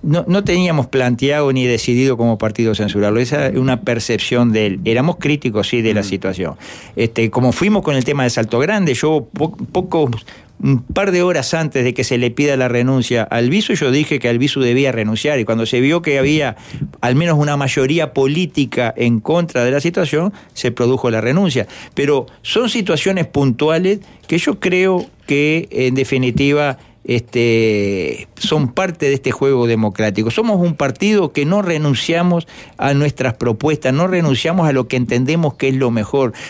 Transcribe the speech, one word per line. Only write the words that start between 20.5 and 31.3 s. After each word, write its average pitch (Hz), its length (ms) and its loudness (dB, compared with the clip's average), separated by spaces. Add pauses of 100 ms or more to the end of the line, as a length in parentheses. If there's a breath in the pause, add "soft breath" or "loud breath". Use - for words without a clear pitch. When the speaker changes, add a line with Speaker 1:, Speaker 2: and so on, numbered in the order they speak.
Speaker 1:
se - 180 -2
produjo 123 400 0
la 110 120 0
renuncia. 135 440 0 (280 loud breath)
Pero 139 320 0 (160 loud breath)
son 233 260 0
situaciones 185 580 0
puntuales 156 720 0 (280 loud breath)
que 160 100 0
yo 202 220 -2
creo 185 460 0 (200)
que, 151 440 0
en 127 240 0
definitiva, 135 840 0 (280 loud breath)
este, 110 1300 0
son 151 360 0
parte 180 360 -2
de 139 60 2
este 135 160 -4
juego 127 360 2
democrático. 110 640 0
Somos 220 280 0
un 175 160 0
partido 180 580 0